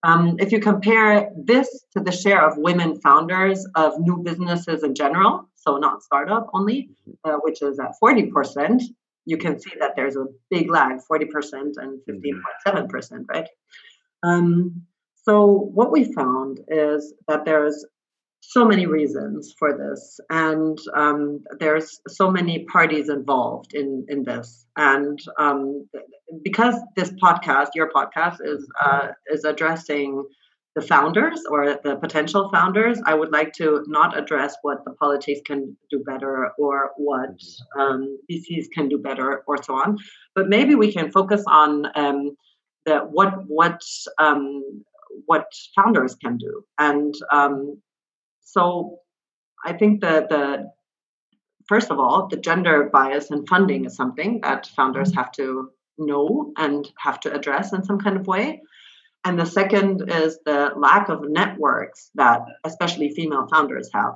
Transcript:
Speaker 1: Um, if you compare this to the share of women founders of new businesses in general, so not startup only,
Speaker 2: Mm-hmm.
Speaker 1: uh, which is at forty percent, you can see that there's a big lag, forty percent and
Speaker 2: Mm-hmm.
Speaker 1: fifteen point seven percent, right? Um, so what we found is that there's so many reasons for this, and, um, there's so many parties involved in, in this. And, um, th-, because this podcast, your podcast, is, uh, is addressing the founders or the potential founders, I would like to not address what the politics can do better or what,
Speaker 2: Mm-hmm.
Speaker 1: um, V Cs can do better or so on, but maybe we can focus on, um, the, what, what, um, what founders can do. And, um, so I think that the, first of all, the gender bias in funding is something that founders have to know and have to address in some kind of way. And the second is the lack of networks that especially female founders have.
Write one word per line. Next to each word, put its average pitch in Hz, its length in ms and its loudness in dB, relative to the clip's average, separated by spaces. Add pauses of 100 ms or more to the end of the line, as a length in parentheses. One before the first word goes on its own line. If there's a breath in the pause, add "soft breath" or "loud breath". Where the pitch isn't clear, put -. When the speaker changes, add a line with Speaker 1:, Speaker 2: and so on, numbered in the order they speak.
Speaker 1:
Um, 170 360 4
if 202 140 0
you 214 80 2
compare 208 760 4
this 233 480 0 (120)
to 196 40 -2
the 175 120 -2
share 185 340 4
of 151 120 2
women 170 420 0
founders 185 760 2
of 156 240 2
new 170 240 0
businesses 170 640 -4
in 135 100 0
general, 170 600 2
so 143 220 0
not - 240 0
startup 180 520 -2
only, 214 360 -2 (180)
Speaker 2:
Mm-hmm. - 220 -8
Speaker 1:
uh, 147 120 0
which 156 180 -2
is 139 200 -4
at - 180 -8
forty 233 320 4
percent, 147 520 0 (420)
you 160 120 -4
can 156 220 -4
see - 220 -16
that 139 160 -2
there's 135 180 -2
a 135 120 -6 (220)
big 175 220 0
lag, 131 380 0
forty 151 160 0
percent 143 540 -8
and 135 200 -12
Speaker 2:
Mm-hmm. 113 140 -14
Speaker 1:
fifteen 135 220 -8
point - 300 -10
seven 175 240 -2
percent, 127 400 -12
right? - 200 -6 (760 soft breath)
Um, 175 600 2 (420)
so 202 500 6
what 240 160 4
we 302 220 2
found 135 560 -2
is 151 440 0 (140)
that 151 180 -2
there's 151 400 0 (560)
so - 240 4
many 190 220 6
reasons 147 720 -4
for 147 180 0
this, 139 440 -12 (100)
and, 156 480 -2 (160)
um, 147 480 0 (160)
there's 156 480 -2
so 190 240 0
many 175 360 -2
parties 156 420 2
involved 135 680 -4
in, 139 340 -6
in 139 140 -6
this. 120 440 -10 (100)
And, 143 420 2 (180)
um, 139 560 -2
th-, - 120 -14 (400)
because 226 320 2 (180)
this 180 160 -4 (100)
podcast, 147 540 2
your 156 160 -2
podcast, 165 540 -2
is, 147 240 -8 (160)
uh, 139 240 0 (240)
is 151 100 -4
addressing 151 800 -4 (540 soft breath)
the - 60 -4
founders 170 680 2
or 143 320 0
the 143 140 -4
potential 190 560 -2
founders, 190 520 2
I 160 100 2
would 156 180 0
like 156 220 0
to 151 340 0
not 156 280 2
address 147 460 -4
what 143 220 -6
the 131 80 -14
politics 143 520 -2
can 139 320 -8 (140)
do 135 160 -4
better 135 500 -4
or 139 420 0
what, 135 320 -2
Speaker 2:
Mm-hmm. - 500 -12
Speaker 1:
um, 135 380 -2 (100)
V 170 140 -6
Cs 170 300 -8
can 147 160 -2
do 143 100 -2
better 131 500 -4
or 143 120 -2
so 135 140 -8
on, 170 220 0 (400 loud breath)
but 190 120 0
maybe 262 280 6
we 214 160 4
can 156 180 -4
focus 190 380 2
on, 151 380 4 (100)
um, 143 400 -2 (480)
the, 151 140 2
what, 185 340 2 (160)
what, 165 320 2 (400)
um, 143 640 0 (400)
what 151 220 2 (280)
founders 190 400 4
can 120 220 -6
do. 110 260 -10 (160)
And, 147 340 0 (200)
um, 143 500 0 (640)
so 175 520 -2 (640)
I 170 80 -6
think 208 300 4
that 160 260 2
the, 139 420 -2 (1000)
first - 220 2
of 139 80 -2
all, 143 300 2
the 156 80 -6
gender 165 560 2
bias 139 400 2
in 147 120 -4
funding 147 420 2
is 123 100 -14
something 160 480 -4
that 135 240 -4
founders 135 480 0
have 127 160 -4
to 131 380 -6 (280)
know 147 580 -2
and 143 320 -2 (120)
have 143 200 -4
to - 140 -8
address 143 380 -4
in 190 100 -4
some 202 160 -2
kind 196 180 -2
of 185 120 -6
way. 226 340 -2 (600 soft breath)
And 180 120 0
the 170 100 0
second 196 600 0
is 160 380 0
the 143 300 0
lack 151 320 4
of 147 160 -6
networks 151 920 -2
that 120 280 4 (200)
especially 160 480 -4
female 147 420 -4
founders 143 400 0
have. 107 240 -2